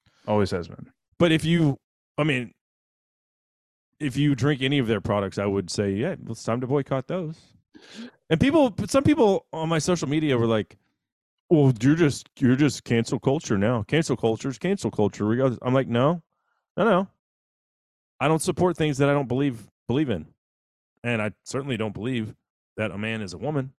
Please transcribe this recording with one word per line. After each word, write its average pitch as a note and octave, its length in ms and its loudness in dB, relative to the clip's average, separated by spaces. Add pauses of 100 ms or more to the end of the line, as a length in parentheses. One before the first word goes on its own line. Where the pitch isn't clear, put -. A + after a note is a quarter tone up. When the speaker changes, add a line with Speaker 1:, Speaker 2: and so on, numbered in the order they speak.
(260)
Speaker 1:
Always G#2 260 2
has F2 160 -4
been. - 180 -18 (320)
Speaker 2:
But E3+ 140 4
if D#3 120 0
you, D#3+ 340 2 (380)
I D3 80 0
mean, B2+ 300 -2 (1400)
if C#3 180 -6
you C#3+ 180 2
drink C3 280 0
any C#3 160 0
of B2 80 2
their G#2+ 140 0
products, G2+ 380 -2
I G2+ 80 0
would G2 240 -2
say, G2+ 220 -2
yeah, C3+ 300 -4
well, A#2 100 -12
it's - 120 -14
time A#2 160 -2
to C3 60 -6
boycott C3+ 420 -2
those. D#3+ 280 -8 (960)
And E3 100 2
people, C#4 300 4
but G3 200 -8
some C4+ 140 4
people C#4 480 4
on D#3+ 160 -4
my E3 100 2
social E3 300 -2
media D3 300 2
were A#2 80 2
like, A2 320 0 (720)
"Well, C#3+ 300 6
you're C#3 160 4
just, D#3+ 420 0
you're B2+ 180 4
just C#3+ 280 2
cancel A#2 340 0
culture C3 400 0
now. A2 240 0
Cancel D3 340 0
culture A2+ 320 -2
is B2+ 100 -8
cancel F3+ 320 -4
culture." G2+ 340 -2
Regardless. A#2+ 360 0
I'm B2+ 140 -2
like, C3 140 0
"No, C#3 340 0 (540)
no, F#3+ 80 0
no. G3 240 0 (1120)
I C3+ 80 0
don't D#3+ 120 2
support F3+ 360 0
things D3+ 220 0
that C#3+ 120 4
I - 20 2
don't C#3 160 -2
believe, B2+ 400 -4 (200)
believe C#3 200 0
in. E2+ 180 -4 (760)
And A#2 180 -2
I G#2 120 -4 (100)
certainly C3+ 340 -6
don't G#2+ 160 -4
believe A2+ 420 -6 (420)
that G#2+ 160 -4
a F2+ 40 -10
man A2 240 -6
is F2+ 140 -12
a E2+ 40 -14
woman." C3+ 400 -6